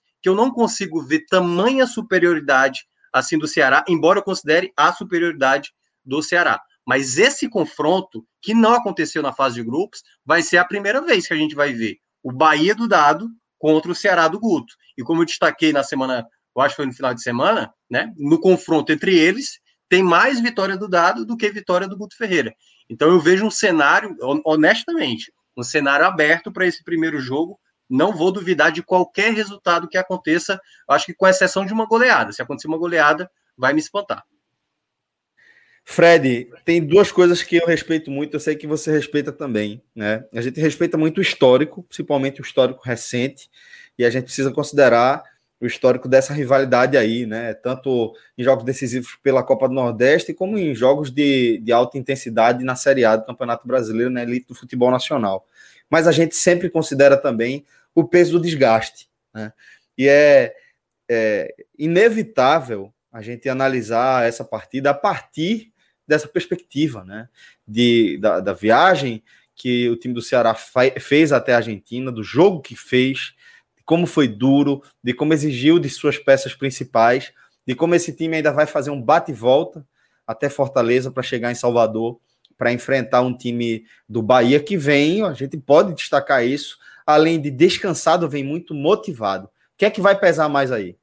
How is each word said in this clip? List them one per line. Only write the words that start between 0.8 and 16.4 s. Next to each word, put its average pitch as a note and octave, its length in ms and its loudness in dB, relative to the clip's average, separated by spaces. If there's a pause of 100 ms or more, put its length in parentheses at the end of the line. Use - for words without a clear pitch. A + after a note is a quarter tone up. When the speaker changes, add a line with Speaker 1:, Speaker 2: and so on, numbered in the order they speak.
Speaker 1:
ver D3+ 240 -4
tamanha F#3+ 600 0
superioridade D#3 1000 0 (260)
assim B2+ 240 0
do D#3 100 -2
Ceará, D3 400 2
embora E3+ 320 2
eu F#3+ 40 -2
considere F3+ 520 -2
a D#3 180 2
superioridade E3 800 -2 (300)
do C3+ 200 -6
Ceará. D#3 380 0 (260)
Mas B2+ 320 -2
esse C4+ 320 2
confronto, D#3+ 760 -4 (140)
que G#3+ 140 -6
não A3+ 180 4
aconteceu F#3 500 -2
na C#3 100 -4
fase C3 240 -2
de A#2+ 60 -8
grupos, C#3 400 -6 (220)
vai D#3+ 180 2
ser E3 140 0
a F3+ 80 6
primeira G3+ 380 -4
vez C4 240 0
que - 80 -4
a - 20 -2
gente D3+ 180 -2
vai C#3+ 200 -2
ver A2+ 240 -6 (240)
o B2+ 100 -8
Bahia D#3 420 2
do A#3 140 -4
Dado E3 400 2 (300)
contra D#3 340 0
o - 20 -4
Ceará E3+ 320 2
do E3+ 140 -2
Guto. G3 340 -2 (220)
E C3 60 -12
como E3 180 -2
eu E3+ 60 2
destaquei D#3+ 440 0
na C#3+ 120 0
semana, C3 440 -4 (300)